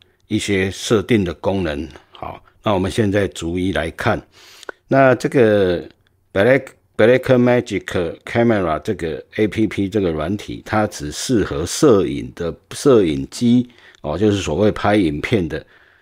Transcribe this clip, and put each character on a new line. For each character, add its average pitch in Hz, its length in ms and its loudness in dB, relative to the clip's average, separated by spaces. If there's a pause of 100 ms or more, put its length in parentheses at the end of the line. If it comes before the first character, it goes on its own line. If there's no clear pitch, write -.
(280)
一 107 100 -2
些 95 320 -2
设 101 320 0
定 104 220 0
的 82 100 -6
功 98 300 -4
能。 76 240 -6 (300)
好， - 240 -14 (200)
那 110 100 0
我 95 60 0
们 92 120 -2
现 104 220 0
在 98 160 0
逐 85 300 -6
一 92 140 -2
来 80 180 -4
看。 98 280 -2 (720)
那 135 260 4
这 - 140 -2
个 101 580 2 (460)
Black-，Blackmagic 123 1500 2 (400)
Camera 101 560 0
这 110 140 -4
个 80 280 -6 (140)
A 107 100 2
P 107 200 -2
P 98 200 -4
这 101 140 -2
个 90 100 0
软 78 240 -4
体， - 300 -10
它 107 220 0
只 73 260 -10
适 113 320 -2
合 71 220 -4
摄 104 400 4
影 64 280 -8
的， 82 220 -8 (140)
摄 120 340 4
影 69 240 -2
机， 120 400 2 (320)
哦， 76 160 -6
就 104 140 2
是 101 80 2
所 87 180 -4
谓 101 160 2
拍 104 240 0
影 76 240 0
片 95 260 -2
的 73 160 -8 (400)